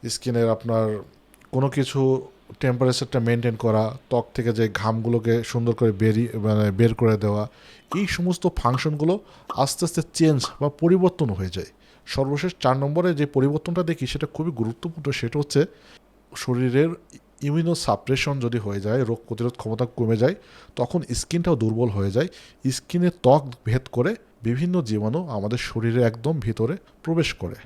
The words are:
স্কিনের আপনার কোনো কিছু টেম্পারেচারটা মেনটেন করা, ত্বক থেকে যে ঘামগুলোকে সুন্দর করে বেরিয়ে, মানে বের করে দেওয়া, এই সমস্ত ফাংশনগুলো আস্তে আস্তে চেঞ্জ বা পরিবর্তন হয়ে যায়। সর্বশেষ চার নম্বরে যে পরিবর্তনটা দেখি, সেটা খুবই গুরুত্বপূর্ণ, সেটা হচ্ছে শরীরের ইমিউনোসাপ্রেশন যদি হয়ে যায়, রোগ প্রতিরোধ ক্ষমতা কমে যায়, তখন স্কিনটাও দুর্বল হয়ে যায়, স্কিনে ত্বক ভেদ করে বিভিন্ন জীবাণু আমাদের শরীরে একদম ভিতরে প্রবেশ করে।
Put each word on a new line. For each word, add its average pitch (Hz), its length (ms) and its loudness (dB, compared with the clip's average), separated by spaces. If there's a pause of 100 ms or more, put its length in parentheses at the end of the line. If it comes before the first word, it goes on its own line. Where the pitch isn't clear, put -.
স্কিনের 117 420 0
আপনার 113 360 0 (640)
কোনো 135 160 0
কিছু 131 600 0 (320)
টেম্পারেচারটা 127 600 0
মেনটেন 117 360 0
করা, 110 400 0 (120)
ত্বক 120 260 0
থেকে 120 180 -2
যে 110 220 2
ঘামগুলোকে 113 680 0
সুন্দর 117 320 0
করে 113 180 2
বেরিয়ে, 110 460 2
মানে 107 320 2
বের 110 240 4
করে 110 220 4
দেওয়া, 104 320 -2 (460)
এই 202 120 0
সমস্ত 175 400 -2 (100)
ফাংশনগুলো 151 580 0 (340)
আস্তে - 360 -2
আস্তে 165 180 -2 (120)
চেঞ্জ 156 320 4 (140)
বা 147 80 0
পরিবর্তন 175 640 2
হয়ে 92 200 -4
যায়। 90 200 -8 (360)
সর্বশেষ 143 540 -2
চার 127 160 2
নম্বরে 160 380 0
যে 143 120 0
পরিবর্তনটা 151 560 0
দেখি, 156 240 -2
সেটা 139 200 -4
খুবই 160 240 -4
গুরুত্বপূর্ণ, 139 600 -4
সেটা 120 280 -4
হচ্ছে 143 220 2 (760)
শরীরের 127 540 2 (500)
ইমিউনোসাপ্রেশন 143 1000 0
যদি 117 180 -2
হয়ে 101 220 -4
যায়, 107 240 0
রোগ 113 220 -2
প্রতিরোধ 120 300 -4
ক্ষমতা 113 300 -4
কমে 113 300 0
যায়, 131 180 4 (420)
তখন 139 260 -2 (120)
স্কিনটাও 170 420 0
দুর্বল 113 320 0
হয়ে 98 220 0
যায়, 123 180 0 (420)
স্কিনে 175 400 0
ত্বক 139 320 4 (220)
ভেদ 127 180 0 (100)
করে 156 240 0 (260)
বিভিন্ন 156 400 0
জীবাণু 110 460 -2
আমাদের 107 300 -4
শরীরে 117 440 0
একদম 117 380 0
ভিতরে 113 360 -2 (260)
প্রবেশ 165 320 0
করে। - 200 -8 (120)